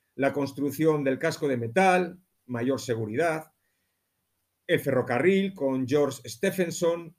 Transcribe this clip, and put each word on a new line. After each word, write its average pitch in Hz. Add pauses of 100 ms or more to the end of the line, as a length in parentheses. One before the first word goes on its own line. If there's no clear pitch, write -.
(140)
la 135
construcción 143
del 135
casco 156
de 131
metal, 180 (280)
mayor 123
seguridad, 123 (1160)
el 156
ferrocarril 139
con 131
George 131
Stephenson, 170